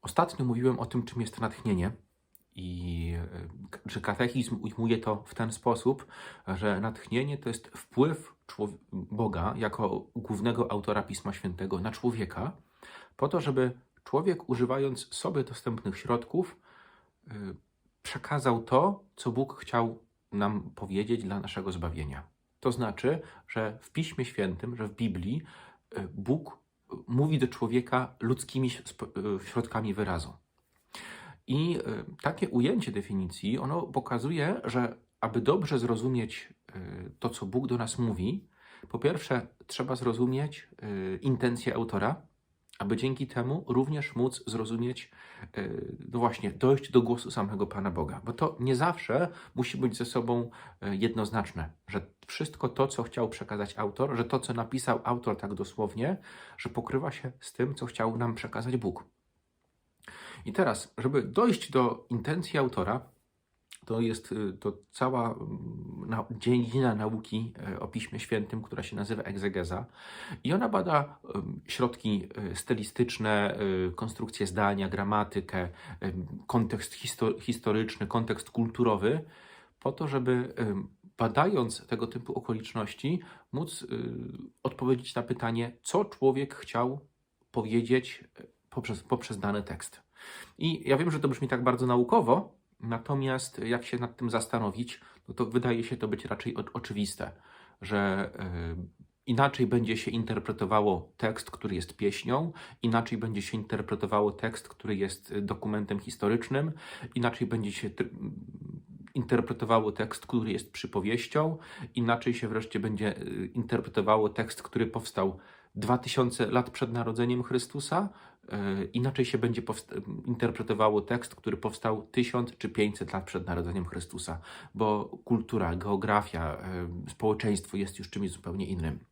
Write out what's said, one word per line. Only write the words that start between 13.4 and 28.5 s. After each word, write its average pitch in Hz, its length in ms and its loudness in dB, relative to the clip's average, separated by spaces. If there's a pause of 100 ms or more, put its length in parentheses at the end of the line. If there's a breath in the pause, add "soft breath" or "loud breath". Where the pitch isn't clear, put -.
żeby 131 300 2 (320)
człowiek, 170 460 0
używając 127 680 0
sobie 160 280 0
dostępnych 110 540 -4
środków, 120 600 0 (680 soft breath)
e, 120 60 -14 (680)
przekazał 127 600 0
to, 175 400 4 (120)
co - 160 -2
Bóg 131 300 -2
chciał 117 380 0 (320)
nam 101 440 0
powiedzieć 104 480 0
dla 101 160 -2
naszego 95 320 -6
zbawienia. 80 520 -4 (360)
To 131 120 2
znaczy, 123 500 0 (260 loud breath)
że 110 340 -2
w - 100 -20
Piśmie 156 340 -2
Świętym, 101 500 -2
że 110 120 -4
w 104 80 -10
Biblii, 107 460 0 (540 loud breath)
e, 98 120 -6
Bóg 135 500 -2 (500)
mówi 143 320 4
do 123 80 6
człowieka 123 720 0
ludzkimi 127 480 0